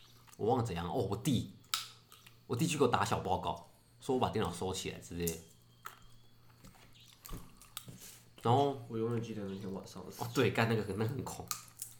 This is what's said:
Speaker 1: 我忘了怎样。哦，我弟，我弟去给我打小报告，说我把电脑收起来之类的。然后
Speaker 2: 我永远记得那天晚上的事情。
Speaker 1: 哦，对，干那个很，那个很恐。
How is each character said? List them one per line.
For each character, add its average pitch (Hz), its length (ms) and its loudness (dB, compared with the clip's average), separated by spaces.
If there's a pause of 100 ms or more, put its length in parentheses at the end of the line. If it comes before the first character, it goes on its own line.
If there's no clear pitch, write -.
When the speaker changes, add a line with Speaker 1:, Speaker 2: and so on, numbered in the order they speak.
(360)
Speaker 1:
我 107 120 0
忘 127 100 6
了 117 60 4
怎 85 100 -2
样。 85 120 -2
哦， 101 240 0
我 101 60 2
弟， 104 360 2 (920)
我 117 80 -4
弟 156 120 2
去 165 100 0
给 143 80 6
我 - 40 8
打 92 160 4
小 85 160 2
报 92 180 2
告， 85 320 -4 (300)
说 135 140 0
我 127 60 2
把 98 80 4
电 101 140 2
脑 87 100 0
收 92 200 -2
起 82 180 -4
来 85 80 -8
之 - 160 -12
类 85 120 0
的。 82 80 2 (3000)
然 117 120 6
后 139 340 4
Speaker 2:
我 117 80 -4
永 113 180 2
远 113 80 0
记 113 120 -6
得 104 80 -6
那 95 160 -6
天 95 140 -8
晚 92 140 -8
上 - 180 -12
的 - 80 -12
事 - 60 -12
情。 113 80 -4
Speaker 1:
哦， 117 80 -6
对， 120 180 6
干 117 160 4
那 113 80 4
个 104 60 2
很， 95 140 -4
那 110 80 2
个 107 60 2
很 - 140 -4
恐。 - 200 -8 (560)